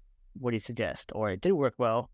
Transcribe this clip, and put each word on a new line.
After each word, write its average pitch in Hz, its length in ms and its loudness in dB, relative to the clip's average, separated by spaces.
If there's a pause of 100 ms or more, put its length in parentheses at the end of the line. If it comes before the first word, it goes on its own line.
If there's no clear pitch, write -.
(340)
What 123 160 -4
do 117 60 2
you 107 40 0
suggest?" 113 540 -4
Or, 107 160 0
"It 95 100 -4
did 180 120 4
work 139 260 2
well, 117 360 2